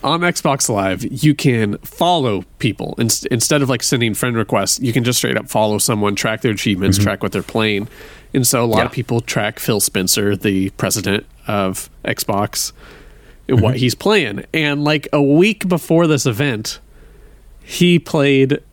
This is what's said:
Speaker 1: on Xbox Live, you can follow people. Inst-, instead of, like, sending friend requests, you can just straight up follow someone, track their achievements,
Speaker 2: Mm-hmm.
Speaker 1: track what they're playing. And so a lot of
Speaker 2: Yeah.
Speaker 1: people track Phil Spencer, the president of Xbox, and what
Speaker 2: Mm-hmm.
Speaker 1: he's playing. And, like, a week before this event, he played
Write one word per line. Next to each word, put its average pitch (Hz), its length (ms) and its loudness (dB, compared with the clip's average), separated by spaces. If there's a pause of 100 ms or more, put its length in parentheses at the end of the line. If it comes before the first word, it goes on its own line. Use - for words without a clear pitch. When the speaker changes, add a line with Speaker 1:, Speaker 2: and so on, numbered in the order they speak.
Speaker 1:
on 165 180 0
Xbox 165 480 -2
Live, 95 340 -2
you 143 320 2
can 113 440 0
follow 131 640 0 (160)
people. - 380 -4
Inst-, 113 300 -2
instead 143 340 0
of, 131 80 0
like, 123 140 -2
sending 117 300 0
friend 123 240 -2
requests, 104 420 0
you 123 140 -2
can 127 100 2
just 123 140 0
straight 127 200 0
up - 120 -6
follow 107 280 0
someone, 104 380 0
track 110 260 -2
their 120 100 0
achievements, 98 460 0
Speaker 2:
Mm-hmm. 101 80 2
Speaker 1:
track 101 180 -2
what 98 80 -4
they're 95 120 -4
playing. 107 440 -2 (460)
And 131 120 0
so 120 180 2
a - 40 2
lot 113 180 2
of 123 60 -6
Speaker 2:
Yeah. - 40 -12
Speaker 1:
people 120 260 -2
track - 380 -4
Phil 107 200 0
Spencer, 101 560 0
the 95 360 0
president 101 540 -2 (220)
of 98 420 -2 (160)
Xbox, - 680 -4 (760)
and 120 140 2
what 110 140 2
Speaker 2:
Mm-hmm. 120 40 -6
Speaker 1:
he's 123 160 0
playing. 156 580 0
And, 147 300 0
like, 151 280 0
a 147 100 2
week 175 460 4
before 170 400 2
this 147 180 2
event, 120 540 -2 (840)
he 175 360 2
played 139 600 2 (140)